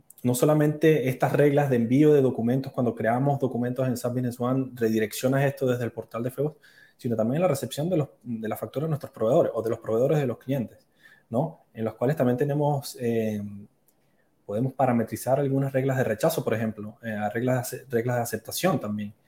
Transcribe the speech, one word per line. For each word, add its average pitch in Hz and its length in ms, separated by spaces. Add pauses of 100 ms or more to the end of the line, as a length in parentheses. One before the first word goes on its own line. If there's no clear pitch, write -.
(200)
no 123 140
solamente 151 760
estas 131 240
reglas 143 380
de 123 60
envío 131 360
de 143 80
documentos, 123 520
cuando 120 200
creamos 127 460
documentos 123 480
en 120 100
sap 120 180
Business 123 260
One, 131 340
redireccionas 117 720
esto 139 200
desde 123 200
el 113 80
portal 117 320
de 123 80
FEBOS, 147 220 (420)
sino 117 180
también 117 260
la 185 60
recepción 139 420
de 180 100
los, 135 100 (160)
de 110 240
la - 80
factura 131 300
de - 20
nuestros 147 240
proveedores 120 420
o 117 80
de 113 80
los 113 80
proveedores 131 400
de 139 80
los 117 120
clientes, - 500 (420)
¿no? 147 420
En 110 120
los 110 100
cuales 143 220
también 123 200
tenemos, 147 640
eh, 110 400 (1040)
podemos 120 280
parametrizar 123 640
algunas 135 340
reglas 131 260
de 123 60
rechazo, 120 380
por 117 100
ejemplo, 107 520
eh, 110 120 (160)
reglas 127 220
de 123 60
ace-, - 280
reglas 123 280
de 120 60
aceptación 123 580
también. 104 340 (140)